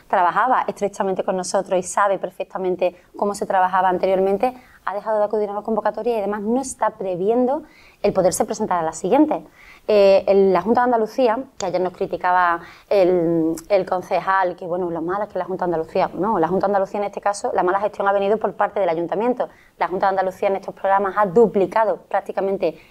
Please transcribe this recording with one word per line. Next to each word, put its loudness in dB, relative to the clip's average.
trabajaba 2
estrechamente -4
con -2
nosotros -2
y -4
sabe 0
perfectamente -4
cómo -2
se -6
trabajaba 0
anteriormente, 0
ha -6
dejado -2
de 2
acudir -2
a -8
una -6
convocatoria -2
y -2
además -4
no 0
está -4
previendo -2
el 2
poderse 0
presentar -2
a -2
la -4
siguiente. 2
Eh, 6
el, 6
la 4
Junta 2
de 4
Andalucía, 2
que -4
ayer -2
nos -2
criticaba 0
el, 2
el 2
concejal, -2
que -14
bueno, -4
lo -4
malo -4
es -20
que -10
la -4
Junta -4
de -2
Andalucía, -2
no, -2
la 2
Junta 0
de 0
Andalucía -2
en -4
este -10
caso, -4
la 0
mala 0
gestión -2
ha 2
venido 2
por -4
parte -2
del 0
ayuntamiento. -2
La -2
Junta -2
de 2
Andalucía -2
en 0
estos -10
programas 0
ha 2
duplicado 2
prácticamente -4